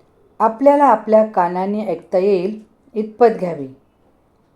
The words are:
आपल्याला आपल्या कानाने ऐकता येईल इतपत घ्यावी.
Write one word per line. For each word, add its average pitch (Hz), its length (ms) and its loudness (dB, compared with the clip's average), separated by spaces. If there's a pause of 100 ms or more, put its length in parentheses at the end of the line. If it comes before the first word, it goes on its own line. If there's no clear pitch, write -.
(380)
आपल्याला 269 460 2
आपल्या 220 400 2
कानाने 196 640 -4
ऐकता 180 320 -6
येईल 196 440 -2 (320)
इतपत 220 320 0 (140)
घ्यावी. 151 280 -8 (880)